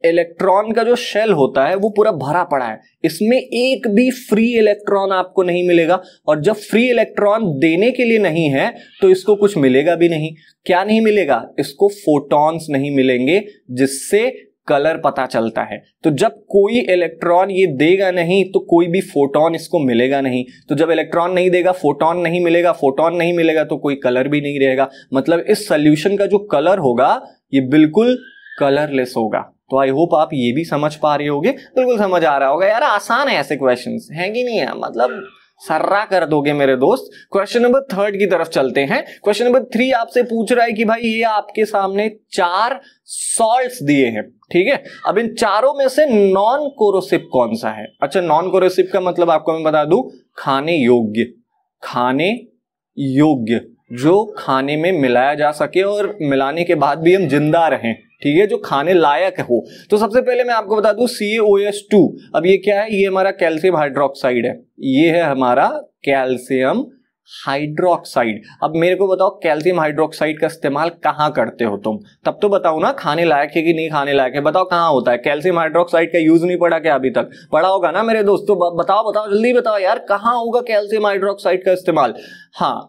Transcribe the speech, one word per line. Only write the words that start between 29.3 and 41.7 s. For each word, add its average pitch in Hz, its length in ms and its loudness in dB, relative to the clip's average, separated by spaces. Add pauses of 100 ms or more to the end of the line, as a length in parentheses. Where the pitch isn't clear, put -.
तो 131 60 0
I 135 140 2
hope 160 240 0
आप 156 180 2
ये 123 180 0
भी 147 140 -4
समझ 151 300 -4
पा 147 200 0
रहे 147 120 -4
होगे, 147 240 0 (240)
बिल्कुल 254 220 2
समझ 185 260 0
आ 151 140 2
रहा 135 120 2
होगा। 170 180 2
यार 220 160 2
आसान 240 440 0
है 226 80 0
ऐसे 147 200 -2
क्वेश्चंस, 123 560 -2
हैं 180 220 -6
कि 247 100 -4
नहीं 240 140 -4
है? 143 100 -2 (100)
मतलब - 460 -4 (380)
सर्रा 175 440 0
कर 190 200 0
दोगे 147 280 0
मेरे 139 220 2
दोस्त। 143 340 0 (220)
क्वेश्चन 202 300 -2
नंबर 247 260 4
थर्ड 202 320 -2
की 208 60 4
तरफ 165 240 0
चलते 139 340 0
हैं। 220 200 -2 (200)
क्वेश्चन 214 220 0
नंबर 247 200 4
थ्री 247 280 0
आपसे 233 300 -2
पूछ 226 280 -4
रहा 240 140 4
है 233 80 -4
कि 214 120 -2
भाई 226 160 0
ये 226 220 -2
आपके 214 420 -2
सामने 202 440 -2 (220)